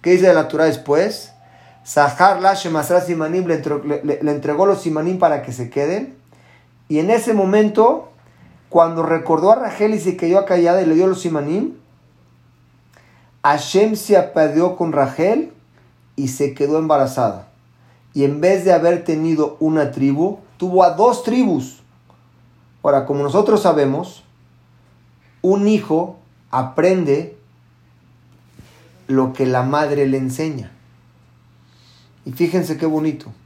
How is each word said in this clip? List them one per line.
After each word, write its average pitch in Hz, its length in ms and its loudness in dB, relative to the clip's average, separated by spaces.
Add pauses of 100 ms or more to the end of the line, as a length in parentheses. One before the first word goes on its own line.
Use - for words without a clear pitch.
¿Qué 175 120 2
dice 185 200 6
la 160 160 2
Torah 156 160 0
después? 160 680 -2 (520)
"Zahar 175 540 2
la 190 140 2
shemasra 175 480 0
simanim", 170 440 -4
le 165 100 0
entregó, 147 280 -6
le, 147 180 -4
le, 147 200 -4
le 151 80 0
entregó 147 340 0
los 196 160 2
simanim 165 380 -4
para 151 240 0
que 123 100 -12
se 120 160 -10
queden. 175 480 -4 (720)
Y 151 100 -2
en 170 120 0
ese 226 240 2
momento, 214 760 2 (580)
cuando 165 340 2
recordó 160 480 0
a 220 40 8
Rachel 214 400 -2
y 202 40 -2
se 180 200 -4
quedó 185 260 2
callada 180 380 2
y 175 40 0
le 160 80 2
dio 180 120 4
los 185 160 -2
simanim, 160 560 -4 (1600)
Hashem 190 540 0
se 202 220 2
apiadó 165 580 0
con 165 160 -4
Rachel 165 600 -2 (600)
y 139 120 -4
se 139 240 -4
quedó 143 260 -2
embarazada. 131 680 -2 (640)
Y 139 120 0
en 147 180 -2
vez 185 240 2
de 185 80 6
haber 170 300 2
tenido 156 540 -2
una 156 320 0
tribu, 143 500 -2 (180)
tuvo 180 260 2
a 175 60 4
dos 233 320 0
tribus. 214 600 -2 (1000)
Ahora, 139 240 2
como 143 160 -2
nosotros 190 400 2
sabemos, 147 600 0 (1160)
un 202 260 2
hijo 180 520 0 (320)
aprende 160 880 0 (1700)
lo 131 260 0
que 135 140 -2
la 127 160 0
madre 143 440 0
le 135 120 0
enseña. 131 540 -6 (1500)
Y 127 60 -12
fíjense 165 440 -2
qué 156 80 -6
bonito. 156 480 -4 (140)